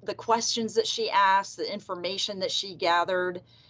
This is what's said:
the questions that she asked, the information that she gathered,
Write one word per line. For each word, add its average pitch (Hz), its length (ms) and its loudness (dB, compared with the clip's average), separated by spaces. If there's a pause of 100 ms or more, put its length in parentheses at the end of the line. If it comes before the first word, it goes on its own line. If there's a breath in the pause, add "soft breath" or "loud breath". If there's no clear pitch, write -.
the 202 120 -6
questions 226 600 0
that 220 120 2
she 226 220 -2
asked, 196 500 4
the 160 140 -4
information 190 680 -6
that 185 100 0
she 196 240 -4
gathered, 180 640 0 (300 soft breath)